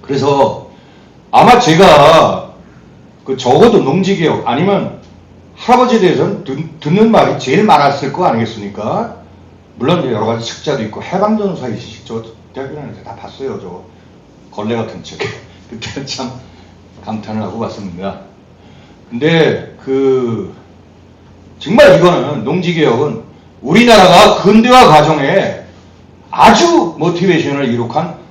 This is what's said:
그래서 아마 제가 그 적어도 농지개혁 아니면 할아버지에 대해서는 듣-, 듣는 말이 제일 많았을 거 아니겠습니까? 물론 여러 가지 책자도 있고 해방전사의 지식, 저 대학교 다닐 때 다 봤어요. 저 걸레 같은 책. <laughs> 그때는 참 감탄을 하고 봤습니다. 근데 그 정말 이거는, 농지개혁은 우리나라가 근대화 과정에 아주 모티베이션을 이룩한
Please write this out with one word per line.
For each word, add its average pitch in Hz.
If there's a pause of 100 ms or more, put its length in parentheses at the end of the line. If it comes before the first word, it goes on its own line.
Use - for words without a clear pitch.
그래서 139 (600)
아마 196
제가 160 (720)
그 131
적어도 175
농지개혁 165
아니면 165 (560)
할아버지에 233
대해서는 170
듣-, 139
듣는 214
말이 151
제일 151
많았을 143
거 180
아니겠습니까? 113 (580)
물론 135
여러 107
가지 117
책자도 127
있고 101
해방전사의 190
지식, -
저 113 (300)
대학교 135
다닐 131
때 -
다 113
봤어요. 113
저 90 (680)
걸레 107
같은 104
책. - (260)
<laughs> -
그때는 117
참 123 (760)
감탄을 107
하고 101
봤습니다. 95 (880)
근데 143
그 127 (1040)
정말 185
이거는, 151
농지개혁은 151 (400)
우리나라가 202
근대화 226
과정에 151 (680)
아주 220
모티베이션을 143
이룩한 131 (160)